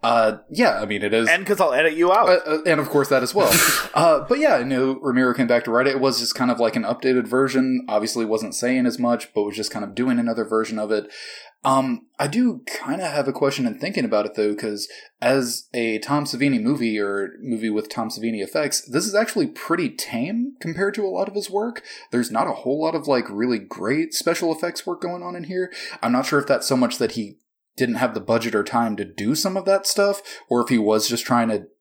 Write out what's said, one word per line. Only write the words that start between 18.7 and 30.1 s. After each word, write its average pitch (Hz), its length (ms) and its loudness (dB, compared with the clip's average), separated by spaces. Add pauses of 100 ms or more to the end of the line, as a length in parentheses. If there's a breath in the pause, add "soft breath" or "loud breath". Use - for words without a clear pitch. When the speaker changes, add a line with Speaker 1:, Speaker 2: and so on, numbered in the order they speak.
Speaker 1:
this 147 240 -2
is 202 100 -4
actually 214 320 0
pretty 165 420 -2
tame 220 720 -4
compared 185 320 -2
to 214 120 -2
a 190 40 -2
lot 185 180 -2
of 196 80 -10
his 202 140 -4
work. 220 340 -4 (280 loud breath)
There's 123 200 0
not 117 160 0
a - 60 -4
whole 143 280 -2
lot 160 140 -2
of, 143 120 -4
like, 127 220 2
really 110 300 -2
great 127 540 -4
special 170 400 0
effects 170 320 -6
work 175 160 -6
going 175 220 -8
on 180 120 -10
in 175 100 -10
here. 185 280 -4 (280 loud breath)
I'm 117 100 0
not 131 160 0
sure 143 120 4
if 139 80 -4
that's 127 200 0
so 131 100 2
much 123 220 2
that 113 140 0
he 107 260 -8 (400)
didn't 123 160 2
have 120 180 0
the 107 60 -4
budget 113 340 0
or 104 100 2
time 113 340 0
to 101 80 -6
do 101 280 -4
some 196 240 -2
of 185 80 -4
that 196 220 2
stuff, 202 340 0 (280 loud breath)